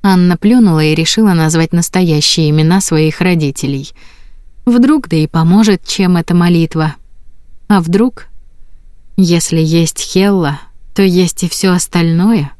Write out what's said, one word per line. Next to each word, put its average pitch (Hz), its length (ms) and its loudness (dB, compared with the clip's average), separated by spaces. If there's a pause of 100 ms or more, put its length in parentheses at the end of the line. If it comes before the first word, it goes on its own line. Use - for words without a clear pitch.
Анна 180 340 2
плюнула 202 480 2
и 151 100 2
решила 185 380 0
назвать 160 400 0
настоящие 165 760 0
имена 160 300 2
своих 156 400 0
родителей. 143 720 -2 (720)
Вдруг 262 420 2
да 165 80 -2
и 156 100 0
поможет 185 600 2
чем 185 300 0
эта 170 180 -2
молитва. 165 600 0 (720)
А 185 140 2
вдруг? 196 460 -2 (920)
Если 170 440 0
есть 160 380 0
Хелла, 185 640 -2 (340)
то 196 80 2
есть 180 400 2
и 175 60 -4
всё - 240 -2
остальное. 170 880 0